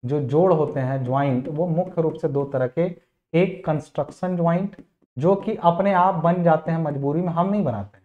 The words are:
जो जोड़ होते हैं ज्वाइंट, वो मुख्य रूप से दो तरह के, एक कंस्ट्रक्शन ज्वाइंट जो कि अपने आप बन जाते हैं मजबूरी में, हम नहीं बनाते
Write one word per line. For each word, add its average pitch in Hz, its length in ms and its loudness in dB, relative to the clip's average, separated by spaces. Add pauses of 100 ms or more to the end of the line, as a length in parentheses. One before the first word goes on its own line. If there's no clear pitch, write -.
जो 139 180 -2
जोड़ 151 320 4
होते 151 260 0
हैं 131 260 -2
ज्वाइंट, 127 420 0
वो 160 200 -2
मुख्य 170 340 -2
रूप 156 120 0
से 165 140 -6
दो 139 180 0
तरह 135 220 -2
के, 170 220 -2 (440)
एक 175 320 0
कंस्ट्रक्शन 156 720 -4
ज्वाइंट 170 400 0 (420)
जो 170 180 4
कि 196 280 -4
अपने 180 300 2
आप 185 220 4
बन 170 280 2
जाते 160 280 2
हैं 165 120 0
मजबूरी 143 380 -2
में, 180 80 -2
हम 170 200 0
नहीं 202 140 0
बनाते 107 420 -6